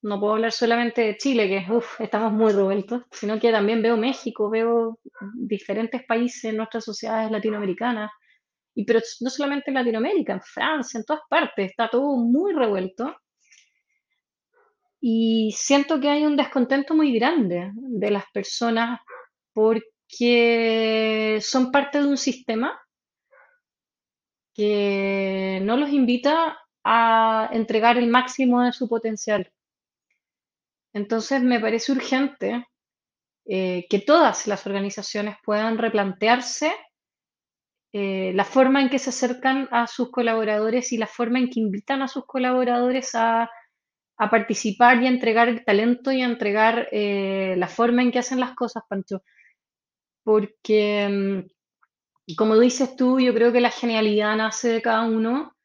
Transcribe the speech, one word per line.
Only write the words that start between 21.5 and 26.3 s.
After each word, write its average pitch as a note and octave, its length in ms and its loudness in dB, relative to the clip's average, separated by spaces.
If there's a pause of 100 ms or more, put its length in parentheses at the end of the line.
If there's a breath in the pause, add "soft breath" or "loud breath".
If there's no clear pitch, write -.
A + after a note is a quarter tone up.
parte C#4 280 0
de C#4+ 80 2
un C#4 100 0
sistema B3+ 640 -6 (1800 soft breath)
que G3 1080 0
no A3+ 140 0
los C#4+ 140 0
invita C#4+ 680 2 (260)